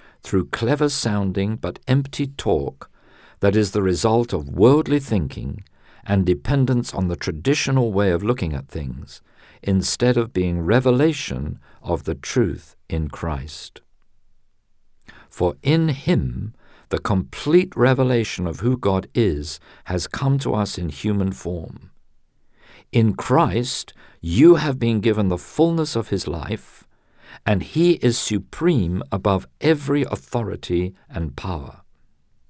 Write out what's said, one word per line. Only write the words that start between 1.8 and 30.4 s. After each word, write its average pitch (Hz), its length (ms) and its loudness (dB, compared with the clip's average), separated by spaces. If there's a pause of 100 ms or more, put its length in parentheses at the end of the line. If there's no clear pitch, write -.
empty 139 420 0
talk 78 600 -2 (500)
that 101 140 4
is 107 180 2
the 104 100 0
result 110 500 2
of 76 160 -4
worldly 143 520 4
thinking 139 600 -4 (440)
and 98 180 2
dependence 123 680 0
on 92 140 -2
the 87 80 -4
traditional 123 760 0
way 98 180 2
of 85 120 0
looking 95 320 -2
at 67 140 -8
things, 69 520 -10 (420)
instead 101 540 2
of 117 160 -2
being 87 300 0
revelation 123 960 0 (240)
of 85 220 -4
the 80 100 -4
truth - 600 -4 (120)
in 78 200 -2
Christ. - 760 -8 (1500)
For - 360 0
in 160 240 2
him, 110 640 -2 (360)
the 82 100 -2
complete 143 760 0
revelation 127 720 2
of 82 140 -6
who 123 160 0
God 95 380 0
is 76 440 0 (280)
has 90 200 -4
come 135 320 0
to 123 160 -2
us 104 240 -2
in 87 120 -4
human 98 420 -2
form. - 580 -10 (1000)
In 110 220 4
Christ, 123 800 0 (260)
you 127 360 6
have 143 220 -2
been 113 220 2
given 104 260 2
the 90 120 0
fullness 165 580 0
of 113 140 -4
his 95 180 -4
life, - 580 -10 (580)
and 98 200 0
he 170 300 2
is 120 220 2
supreme 98 920 -2
above 95 380 0 (120)
every 143 440 0
authority 92 880 -4 (160)